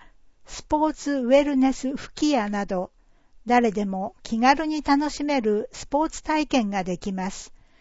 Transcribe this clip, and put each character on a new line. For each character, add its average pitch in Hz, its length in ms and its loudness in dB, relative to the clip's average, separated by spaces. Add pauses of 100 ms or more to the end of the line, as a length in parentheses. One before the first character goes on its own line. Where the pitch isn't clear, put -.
(460)
ス - 160 -14
ポ 302 240 0
ー 302 80 0
ツ - 180 -4
ウ 254 160 0
ェ 277 160 6
ル 285 120 0
ネ 262 180 4
ス 262 200 -6
吹 - 200 -12
き 302 160 2
矢 220 180 0
な 202 160 -2
ど、 196 260 -4 (560)
誰 240 240 4
で 202 140 -2
も 190 380 -6
気 226 180 -4
軽 277 260 4
に 302 160 -2
楽 285 280 2
し - 120 -6
め 285 180 0
る 214 320 0
ス - 140 -14
ポ 294 180 0
ー 311 40 0
ツ - 140 -14
体 311 240 0
験 226 240 0
が 196 140 -2
で 180 120 -4
き - 160 -6
ま 185 180 -6
す。 - 220 -14 (280)